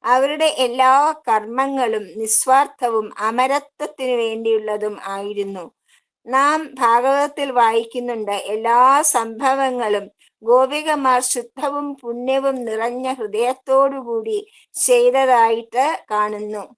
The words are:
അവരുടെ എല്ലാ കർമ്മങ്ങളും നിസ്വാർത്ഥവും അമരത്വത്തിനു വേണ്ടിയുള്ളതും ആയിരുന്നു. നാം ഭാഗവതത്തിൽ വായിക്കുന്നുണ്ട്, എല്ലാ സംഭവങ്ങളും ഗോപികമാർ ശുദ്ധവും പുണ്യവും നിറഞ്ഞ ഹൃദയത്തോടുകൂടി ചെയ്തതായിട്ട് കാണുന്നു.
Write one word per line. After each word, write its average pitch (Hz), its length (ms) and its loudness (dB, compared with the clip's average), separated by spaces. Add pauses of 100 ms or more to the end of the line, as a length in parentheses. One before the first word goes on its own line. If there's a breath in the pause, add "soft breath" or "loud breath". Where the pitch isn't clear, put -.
അവരുടെ 285 440 2 (160)
എല്ലാ 262 300 4 (320)
കർമ്മങ്ങളും 233 760 -2 (160)
നിസ്വാർത്ഥവും 233 840 0 (200)
അമരത്വത്തിനു 262 960 -2
വേണ്ടിയുള്ളതും 214 720 -2 (220)
ആയിരുന്നു. 196 480 -8 (640 soft breath)
നാം 285 320 2 (220)
ഭാഗവതത്തിൽ 277 680 2 (100)
വായിക്കുന്നുണ്ട്, 226 800 0 (160)
എല്ലാ 233 280 0 (340)
സംഭവങ്ങളും 240 920 -2 (360 soft breath)
ഗോപികമാർ 262 800 2 (120)
ശുദ്ധവും 285 540 -6 (140)
പുണ്യവും 262 560 -2 (120)
നിറഞ്ഞ 240 380 -6 (120)
ഹൃദയത്തോടുകൂടി 233 1200 -2 (480 soft breath)
ചെയ്തതായിട്ട് 247 960 4 (260)
കാണുന്നു. 208 540 -4 (140)